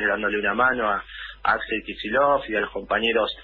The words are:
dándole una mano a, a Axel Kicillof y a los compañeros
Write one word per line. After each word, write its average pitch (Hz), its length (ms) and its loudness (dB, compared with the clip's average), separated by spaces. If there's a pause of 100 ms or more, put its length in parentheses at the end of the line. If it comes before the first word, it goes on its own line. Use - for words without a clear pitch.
dándole 104 320 0
una 101 140 0
mano 123 360 2
a, 101 140 -2 (400)
a 110 100 2
Axel 113 320 -4
Kicillof 131 640 0
y 110 60 -2
a 104 60 2
los 104 100 -4
compañeros 107 720 0